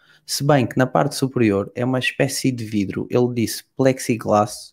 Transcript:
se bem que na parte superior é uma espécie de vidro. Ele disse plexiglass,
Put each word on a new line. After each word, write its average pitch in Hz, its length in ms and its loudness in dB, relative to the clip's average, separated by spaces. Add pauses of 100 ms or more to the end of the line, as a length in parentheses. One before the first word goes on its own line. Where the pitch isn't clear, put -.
(240)
se - 200 -6
bem 143 240 4
que - 100 -6
na 135 80 4
parte 147 300 0
superior 110 580 0
é 120 120 -4
uma 127 140 -2
espécie 131 520 -2
de 117 120 -6
vidro. 104 460 -2
Ele 123 240 2
disse 113 300 -4 (140)
plexiglass, 113 960 0